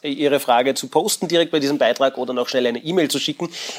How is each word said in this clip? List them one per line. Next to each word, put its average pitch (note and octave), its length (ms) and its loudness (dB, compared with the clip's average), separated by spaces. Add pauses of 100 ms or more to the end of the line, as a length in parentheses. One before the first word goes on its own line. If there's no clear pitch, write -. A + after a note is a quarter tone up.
Ihre C#3+ 360 0
Frage B2+ 360 2
zu C#3 140 -6
posten F3+ 380 0
direkt E3 240 2
bei D#3+ 80 2
diesem C#3 200 0
Beitrag C3 400 2
oder B2 140 -4
noch B2 160 -2
schnell B2 180 2
eine A#2+ 120 -2
E-Mail D#3+ 300 0
zu C3+ 100 -2
schicken, E3+ 300 -4 (300)